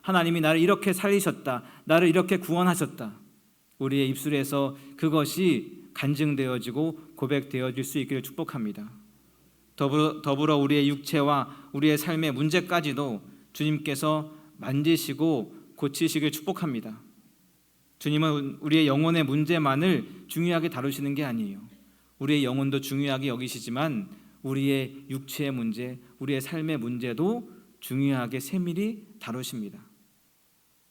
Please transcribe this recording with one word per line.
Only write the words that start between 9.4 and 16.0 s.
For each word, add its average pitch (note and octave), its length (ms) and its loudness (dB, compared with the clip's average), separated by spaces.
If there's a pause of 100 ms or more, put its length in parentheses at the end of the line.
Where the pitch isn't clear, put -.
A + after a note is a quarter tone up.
더불어, D3+ 460 2
더불어 D3 360 2
우리의 C#3+ 320 4
육체와 C#3+ 840 0
우리의 D3 240 4
삶의 D#3+ 360 0
문제까지도 D3 880 0 (320)
주님께서 D3+ 800 -2 (240)
만지시고 D3 1000 0 (200)
고치시길 D3+ 560 0